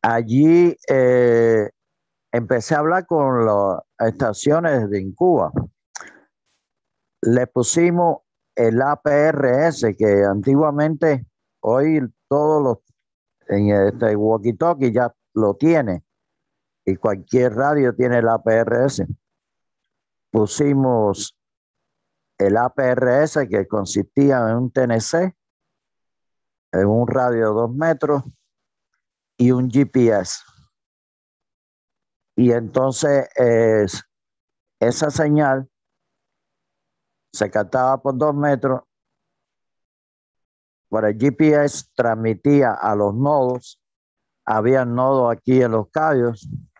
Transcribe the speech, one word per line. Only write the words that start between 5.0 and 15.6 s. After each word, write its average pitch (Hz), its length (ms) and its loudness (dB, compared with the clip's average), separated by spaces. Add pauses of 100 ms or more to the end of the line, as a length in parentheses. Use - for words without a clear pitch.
en 95 120 -10
Cuba. 139 400 0 (1700)
Le 123 240 0
pusimos 170 720 0 (360)
el 113 260 0
A 143 160 0
P 151 140 -4
R 147 580 2
S, 120 280 -2
que 101 280 4
antiguamente, 143 1000 0 (340)
hoy 147 400 0 (280)
todos 151 340 0
los, 123 160 -2 (720)
en 104 220 0
este 104 460 0
walkie-talkie 113 760 -2
ya 120 220 -2 (200)
lo 104 200 0
tiene, 143 500 0 (800)